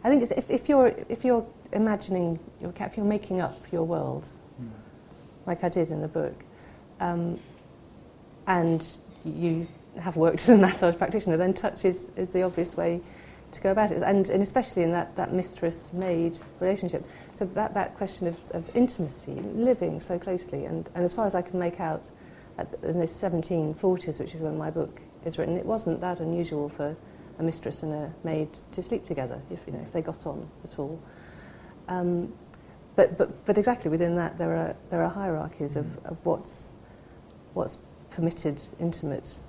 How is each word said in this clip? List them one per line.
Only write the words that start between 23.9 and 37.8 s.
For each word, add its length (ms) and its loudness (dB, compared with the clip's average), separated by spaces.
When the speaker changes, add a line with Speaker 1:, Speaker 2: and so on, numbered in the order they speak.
Speaker 1:
which 140 -6
is 80 -10
when 160 -2
my 140 -4
book 300 -4
is 120 -4
written, 200 0
it 80 -4
wasn't 340 0
that 220 -4
unusual 480 -2
for 260 -4
a 40 -2
mistress 400 -4
and 100 -4
a 160 -6
maid 240 -2
to 100 -6
sleep 240 -4
together, 360 -6
if, 160 -10
you 60 -8
know, 60 -8
if 120 -12
they 100 -2
got 240 -8
on 220 -8
at 160 -12
all. 180 -6
Um, 420 0
but, 220 8
but, 280 0
but 120 4
exactly 340 2
within 240 2
that, 220 -2
there 180 0
are, 180 0
there 140 2
are 60 2
hierarchies 640 -4
of, 100 -2
Speaker 2:
Mm. 200 -10
Speaker 1:
of 200 -8
what's, 440 -2
what's 240 -4